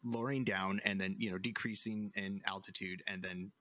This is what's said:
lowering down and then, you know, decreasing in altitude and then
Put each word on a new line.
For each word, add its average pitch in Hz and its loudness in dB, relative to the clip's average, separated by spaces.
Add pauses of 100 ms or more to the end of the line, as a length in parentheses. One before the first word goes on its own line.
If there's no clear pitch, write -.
lowering 123 2
down 95 4
and 101 4
then, 95 2
you 110 2
know, 92 0
decreasing 107 -2
in 98 -2
altitude 95 -4
and 95 -4
then 92 -6 (100)